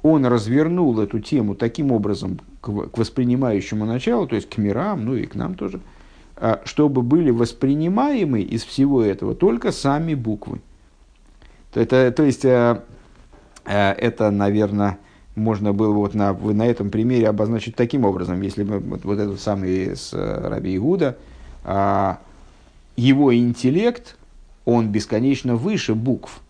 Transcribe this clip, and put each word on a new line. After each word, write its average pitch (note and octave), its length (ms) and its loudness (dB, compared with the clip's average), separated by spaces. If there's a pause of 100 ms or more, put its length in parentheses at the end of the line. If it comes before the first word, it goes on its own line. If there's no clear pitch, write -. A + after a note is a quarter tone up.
Он D3 240 4
развернул B2+ 720 2
эту G#2 200 -2
тему G#2 360 -2
таким C3+ 360 -2
образом G2+ 480 -2 (220)
к - 60 -12
в-, G#2 220 -6
к - 80 -8
воспринимающему A#2 880 0
началу, C#3 420 -2
то A#2 80 -4
есть G2 140 -4
к - 80 -8
мирам, A2+ 480 -2
ну B2+ 100 -2
и A2 100 -4
к - 100 -16
нам E3 200 -6
тоже, F#3+ 240 -8 (560)
а, - 300 -2
чтобы C#3 360 2
были C#3 280 2
воспринимаемы D3+ 1120 0
из - 220 -4
всего C3+ 380 2
этого G2+ 340 0
только A3+ 360 0
сами D3+ 420 -2
буквы. A2 460 -6 (1120)
То A#2 80 -4
это, B2+ 320 4
то D#3 120 2
есть, C3+ 220 2
а, A#2+ 380 4 (840)
а, G2+ 280 2
это, A2 380 0
наверно, G2+ 680 0 (380)
можно G#2+ 380 0
было G#2 200 2
вот G#2 200 0
на, G2+ 200 0
на G#2+ 340 0
этом G#2+ 220 -2
примере A2+ 400 2
обозначить G#2+ 460 -2
таким B2 300 0
образом. F#2 360 0
Если G2 220 -4
бы G2+ 160 -4
вот, F2+ 260 -8
вот G2+ 120 -2
этот G2+ 220 -4
самый F#2+ 560 -2
с, - 180 -14
э, - 340 -6
Раби F#2+ 280 -4
Игуда, D3 420 0 (460)
а, G2 560 0 (760)
его C3+ 380 4
интеллект, C3 840 0 (500)
он A#2 240 2
бесконечно A#2+ 680 0
выше C#3+ 400 -2
букв A#2 540 -4